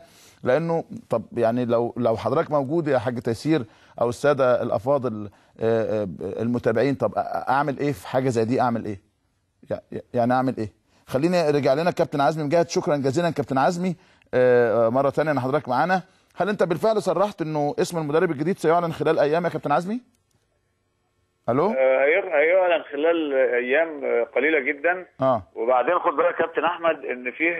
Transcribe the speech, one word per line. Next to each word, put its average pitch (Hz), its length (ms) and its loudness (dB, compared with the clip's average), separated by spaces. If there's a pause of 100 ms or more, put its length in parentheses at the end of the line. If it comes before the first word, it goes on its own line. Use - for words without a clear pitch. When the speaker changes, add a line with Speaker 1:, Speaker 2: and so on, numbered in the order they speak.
(440)
Speaker 1:
لأنه 160 400 0 (260)
طب 113 140 -2 (140)
يعني 120 280 2
لو، 117 320 0
لو 113 200 0
حضرتك 131 340 0
موجود 151 360 -2
يا 135 120 2
حاج 117 200 -4
تيسير 123 460 -2 (360)
أو 117 80 2
السادة 123 540 2
الأفاضل، 117 680 -2 (300)
آه، 110 440 0
آه، 98 40 -6 (140)
المتابعين، 117 760 0
طب 107 200 -2
أ-، 92 340 -4
أعمل 139 300 0
إيه 143 120 -2
في - 160 -10
حاجة 131 220 -2
زي 113 160 0
دي؟ 117 160 0
أعمل 117 240 -2
إيه؟ 101 160 -8 (680)
يع-، 110 280 -10 (140)
يعني 120 200 2
أعمل 127 240 0
إيه؟ 107 140 -6 (360)
خليني 165 420 0
رجع 143 240 2
لنا 165 180 0
كابتن 156 300 -2
عزمي 156 220 0
مجاهد، 165 260 2
شكرا 175 280 0
جزيلا 139 320 0
كابتن 139 280 -4
عزمي، 175 380 0 (380)
آه، 120 540 4
آه، - 20 4
مرة 135 200 2
تانية 151 220 0
إن 139 80 0
حضرتك 131 300 -2
معانا. 170 320 0 (340)
هل 180 140 0
أنت 208 140 0
بالفعل 196 380 0
صرحت 190 400 -2
إنه 151 380 -2
اسم 175 180 -4
المدرب 160 340 0
الجديد 156 260 -2
سيعلن 165 360 0
خلال 147 260 0
أيام 151 240 2
يا 165 60 0
كابتن 151 220 -4
عزمي؟ 180 300 -2 (1500)
ألو؟ 139 160 2
Speaker 2:
آه، 139 400 2
هير-، 175 320 0
هيعلن 170 460 2
خلال 156 500 -2
أيام، 131 720 0
آه، 120 180 0 (120)
قليلة 147 240 2
جدا. 147 460 -2 (160)
Speaker 1:
آه. 127 220 2 (120)
Speaker 2:
وبعدين 123 440 2
خد 165 140 0
بالك 165 260 0
يا 165 60 2
كابتن 160 180 -4
أحمد 165 420 -2
إن 123 260 -6
فيه، 165 280 -2